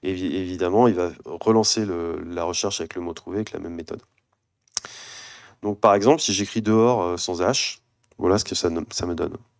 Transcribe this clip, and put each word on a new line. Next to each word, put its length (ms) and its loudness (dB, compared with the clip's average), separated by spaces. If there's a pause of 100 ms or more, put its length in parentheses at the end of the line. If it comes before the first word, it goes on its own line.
Et 100 -4
évi-, 220 -4
évidemment, 540 2
il 60 2
va 160 -2 (160)
relancer 580 2
le, 380 -6
la 220 -6
recherche 360 -4
avec 140 -8
le 80 -6
mot 100 -6
trouvé, 240 -10
avec 160 -4
la 60 -10
même 160 -10
méthode. 260 -12 (1600)
Donc 160 -4
par 140 8
exemple, 300 6
si 100 0
j'écris 300 -2
dehors, 400 4
euh, 160 0
sans 240 -2
H, 380 0 (360)
voilà 220 4
ce 80 -2
que 80 -6
ça, 160 0 (200)
ça 140 -6
me 100 -4
donne. 220 -4 (240)